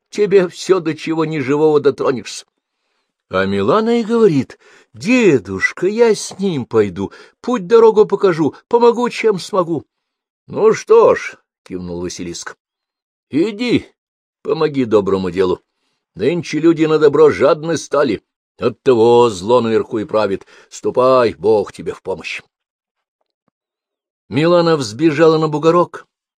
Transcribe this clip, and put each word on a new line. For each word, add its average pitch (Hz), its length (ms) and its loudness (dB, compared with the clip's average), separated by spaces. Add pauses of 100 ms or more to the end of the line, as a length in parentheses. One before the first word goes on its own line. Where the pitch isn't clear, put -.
(100)
тебе 190 380 2
всё, 185 320 -2
до 156 140 -6
чего 160 300 -4
ни 156 160 -6
живого 147 400 2
дотронешься. 131 640 -4 (840)
А 95 160 -2
Милана 165 560 0
и 226 40 -4
говорит: 202 540 0 (360)
«Дедушка, 143 960 0
я 220 260 2
с - 240 -14
ним 175 260 -4
пойду, 98 480 -2 (280)
путь-дорогу 220 680 4
покажу, 165 480 0 (140)
помогу, 233 420 2
чем 214 300 -2
смогу». 170 440 -4 (600)
«Ну 208 260 0
что 202 440 4
ж», — - 200 -12 (280)
кивнул 90 360 -10
Василиск, — 87 560 -12 (760)
«иди, 202 560 -2 (560)
помоги 147 420 -2
доброму 95 480 0
делу. 90 280 -2 (540)
Нынче 151 460 -4
люди 160 240 2
на 156 160 0
добро 147 300 4
жадны 147 460 0
стали, 139 460 -4 (360)
оттого 120 680 2
зло 107 320 0
наверху 113 380 -2
и 104 60 -4
правит. 101 420 -4 (240)
Ступай, 123 640 0
Бог 101 360 0
тебе 87 200 -12
в - 100 -14
помощь». 90 400 -10 (1900)
Милана 165 480 2
взбежала 147 600 2
на 160 100 0
бугорок, 156 580 -2 (320)